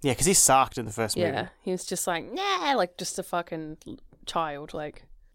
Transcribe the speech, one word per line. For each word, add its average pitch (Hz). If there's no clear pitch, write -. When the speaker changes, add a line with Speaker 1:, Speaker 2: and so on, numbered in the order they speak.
Speaker 1:
Yeah, 139
'cause -
he 190
sarked 131
in 113
the 107
first 110
movie. 175
Speaker 2:
Yeah, 131
he -
was 180
just -
like, 170
"Nah," 359
like, 180
just -
a 180
fucking 160
l-, -
child, 156
like. 151